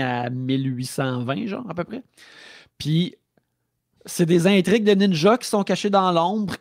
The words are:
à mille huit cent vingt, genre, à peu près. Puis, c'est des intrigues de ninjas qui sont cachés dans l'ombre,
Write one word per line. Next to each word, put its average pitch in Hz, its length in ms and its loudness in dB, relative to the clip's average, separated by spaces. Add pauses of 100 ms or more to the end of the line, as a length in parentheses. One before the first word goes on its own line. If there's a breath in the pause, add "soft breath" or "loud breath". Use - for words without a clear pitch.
à 123 240 -4
mille 131 380 -4 (100)
huit 127 80 -6
cent 127 380 -6
vingt, 175 240 -6
genre, 208 220 -8
à 165 40 -10
peu 170 120 -6
près. 247 180 -14 (760 loud breath)
Puis, 160 380 -2 (920)
c'est - 220 -2
des 170 200 4
intrigues 202 380 4
de 208 80 6
ninjas 196 460 4
qui - 80 -12
sont 202 160 0
cachés 202 260 -2
dans 190 220 2
l'ombre, 180 500 0